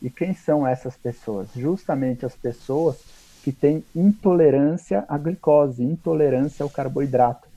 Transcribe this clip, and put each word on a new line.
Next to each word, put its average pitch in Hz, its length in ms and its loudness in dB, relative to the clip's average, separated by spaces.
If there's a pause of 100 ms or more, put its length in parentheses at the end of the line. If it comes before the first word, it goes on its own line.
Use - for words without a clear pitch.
E 127 80 -8
quem 180 240 -6
são 151 320 0
essas 127 300 -4
pessoas? 107 580 -8
Justamente 131 720 -4
as 120 100 -8
pessoas 135 680 -4 (400)
que 143 80 -2
têm 151 320 0 (120)
intolerância 170 1120 2
à 147 100 -6
glicose, 147 640 0
intolerância 147 840 0
ao 143 60 -4
carboidrato. 131 880 -2